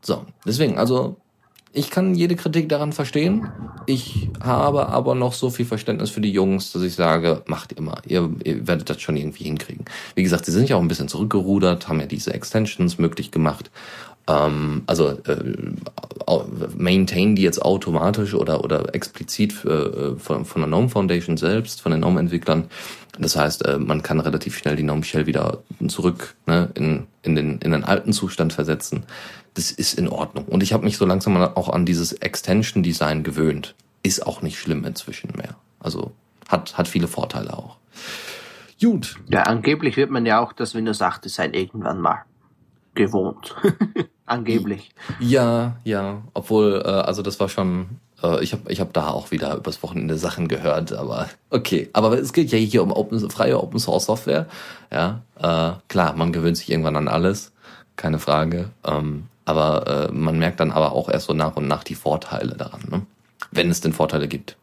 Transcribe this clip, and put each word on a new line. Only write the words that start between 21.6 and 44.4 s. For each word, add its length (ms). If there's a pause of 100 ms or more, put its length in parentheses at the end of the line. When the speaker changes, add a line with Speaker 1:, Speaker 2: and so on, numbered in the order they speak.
Speaker 1:
von 100
den 100
gnome-Entwicklern. 640 (520)
Das 180
heißt, 300
äh, 140
man 240
kann 160
relativ 360
schnell 200
die 80
gnome 200
Shell 220
wieder 340 (280)
zurück, 480 (100)
ne, 300
in, 320 (160)
in 120
den, 240
in 120
den 120
alten 300
Zustand 400
versetzen. 500 (500)
Das 180
ist 260
in 120
Ordnung. 360
Und 180
ich 100
habe 100
mich 140
so 80
langsam 320
auch 320
an 160
dieses 260
Extension-Design 1120
gewöhnt. 500 (300)
Ist 240
auch 140
nicht 180
schlimm 240
inzwischen 540
mehr. 180 (240)
Also 320 (380)
hat, 280
hat 120
viele 180
Vorteile 500
auch. 200 (1040)
Gut. 360 (120)
Speaker 2:
Ja, 140
angeblich 520
wird 160
man 140
ja 160
auch 100
das 240
Windows 260
acht 220
Design 300
irgendwann 480
mal 220 (720)
gewohnt. 600 (360)
<laughs> 340
Angeblich. 640 (300)